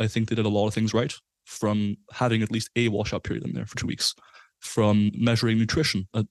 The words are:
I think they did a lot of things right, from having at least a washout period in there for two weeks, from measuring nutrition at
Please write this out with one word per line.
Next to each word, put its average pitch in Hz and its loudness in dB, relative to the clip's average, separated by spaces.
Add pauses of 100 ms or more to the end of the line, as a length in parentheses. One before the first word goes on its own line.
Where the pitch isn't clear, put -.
I 110 2
think 110 0
they 113 0
did 110 0
a - 2
lot 104 2
of 107 -2
things 110 0
right, 120 0 (300)
from 104 -2 (140)
having 113 0
at 107 -2
least 113 -4
a 120 2
washout 104 -2
period - -6
in - -6
there - -6
for - -12
two - -6
weeks, - -4 (420)
from 104 2
measuring 117 2
nutrition 113 0
at 107 0